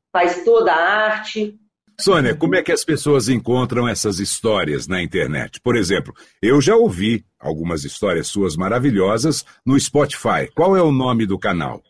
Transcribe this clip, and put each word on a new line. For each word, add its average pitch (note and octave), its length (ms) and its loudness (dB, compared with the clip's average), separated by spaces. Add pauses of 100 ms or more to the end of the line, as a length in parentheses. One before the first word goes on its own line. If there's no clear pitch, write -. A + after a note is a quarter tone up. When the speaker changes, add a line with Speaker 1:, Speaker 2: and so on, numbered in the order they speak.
(120)
Speaker 1:
faz F3 320 0
toda A3+ 300 4
a F#3+ 320 0
arte. G#3+ 520 -6 (420)
Speaker 2:
Sônia, C#3+ 360 2
como E3+ 200 0
é F3+ 60 2
que E3+ 100 -2
as D3+ 120 0
pessoas C#3 460 0
encontram A#2+ 580 0
essas G2+ 320 -2
histórias F#2+ 680 -2
na F2+ 140 -2
internet? D2 600 -4
Por B2 160 2
exemplo, F2+ 360 -2 (280)
eu B2+ 180 4
já D3 160 4
ouvi A2+ 500 2 (140)
algumas D#2 460 -6
histórias E2+ 420 -4
suas F#2 300 -2
maravilhosas A2+ 880 0 (200)
no C3+ 140 2
Spotify. A#2+ 760 -2
Qual F#3 220 2
é F#3+ 60 4
o D#3+ 100 4
nome B2+ 340 0
do F#2+ 140 -2
canal E2+ 500 -4